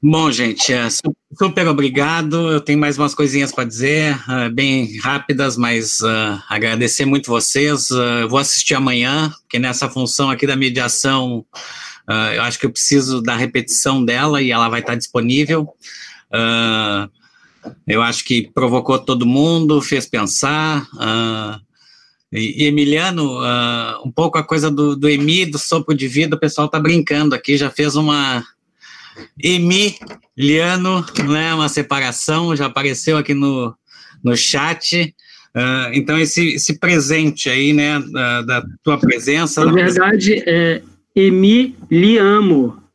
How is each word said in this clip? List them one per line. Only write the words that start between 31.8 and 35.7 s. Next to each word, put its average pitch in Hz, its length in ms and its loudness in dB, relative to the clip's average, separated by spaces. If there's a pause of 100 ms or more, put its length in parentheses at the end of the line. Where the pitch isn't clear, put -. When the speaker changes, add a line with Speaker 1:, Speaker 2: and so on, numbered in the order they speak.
Speaker 1:
já 139 120 -2
apareceu 139 500 -2
aqui 147 160 -2
no, 135 420 -2 (480)
no 120 140 2
chat. 160 760 -2 (400)
Ah, 127 400 -2